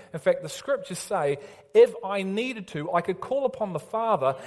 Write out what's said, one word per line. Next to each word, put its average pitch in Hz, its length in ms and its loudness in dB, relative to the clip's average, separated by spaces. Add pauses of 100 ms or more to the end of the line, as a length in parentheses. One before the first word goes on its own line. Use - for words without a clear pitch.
(140)
In 165 60 -6
fact, 180 220 4
the 156 80 -8
scriptures - 500 -4
say, 147 380 0 (360)
if 214 200 8 (100)
I 196 200 -2
needed 220 460 -4
to, 151 240 -6
I 170 80 2
could 185 180 -4
call 269 260 -2
upon 214 280 -4
the 156 60 -4
Father 180 680 0